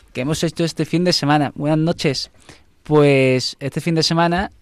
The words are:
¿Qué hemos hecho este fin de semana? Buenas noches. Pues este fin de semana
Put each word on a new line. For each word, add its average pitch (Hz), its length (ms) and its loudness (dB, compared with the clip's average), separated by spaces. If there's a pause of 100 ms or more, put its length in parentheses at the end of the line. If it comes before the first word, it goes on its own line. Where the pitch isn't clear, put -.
(140)
¿Qué 120 80 -6
hemos 151 220 -2
hecho 170 200 -2
este 160 220 -4
fin 170 180 -2
de 180 100 2
semana? 143 400 0
Buenas 147 240 -2
noches. 156 540 -2 (520)
Pues 135 760 2
este 139 220 -6
fin 170 120 -2
de 160 100 0
semana 170 460 0 (120)